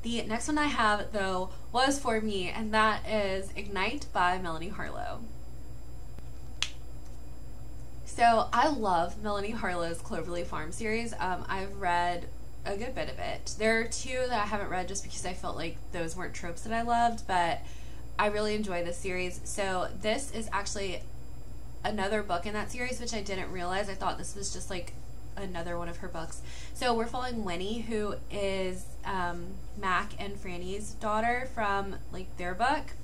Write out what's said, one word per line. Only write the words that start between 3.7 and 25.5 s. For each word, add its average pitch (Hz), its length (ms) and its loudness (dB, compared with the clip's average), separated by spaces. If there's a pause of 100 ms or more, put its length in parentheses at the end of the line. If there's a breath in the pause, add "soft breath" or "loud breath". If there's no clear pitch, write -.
by 180 240 6
Melanie 170 320 -2
Harlow. 71 520 -4 (2750)
So 233 480 6
I 262 160 6
love 196 540 2
Melanie 208 300 0
Harlow's 180 500 0
Cloverleaf 175 420 -2
Farm 160 280 -4
series. 226 460 0
Um, 180 300 -2
I've 196 280 -2
read 175 500 2 (400)
a 202 100 -2
good 226 180 -4
bit 160 140 -2
of - 100 -6
it. - 400 -4
There 220 220 4
are 233 40 0
two 254 440 -2
that 226 140 2
I 208 40 2
haven't 202 220 -2
read 180 200 -2
just 196 160 -2
because - 200 -4
I 185 80 -2
felt - 240 -4
like 165 220 -2 (140)
those 165 220 -2
weren't 185 200 -4
tropes 170 260 -2
that 220 140 -2
I 233 80 2
loved, 233 440 4
but 175 360 2 (560 loud breath)
I 208 80 6
really 214 280 2
enjoy 185 300 0
this 175 140 -2
series. 180 460 -2
So 190 440 0 (140)
this - 300 2
is 220 200 -2
actually 196 480 -2 (840)
another 208 400 2
book 175 220 0
in 208 80 -2
that 214 180 0
series, 247 300 -2
which 233 140 -2
I 208 80 0
didn't 190 280 -2
realize. 185 380 0
I 190 60 -4
thought 190 240 0
this 185 180 -2
was 196 160 -2
just, 180 160 -4
like, 180 240 -2 (440)
another 175 400 -2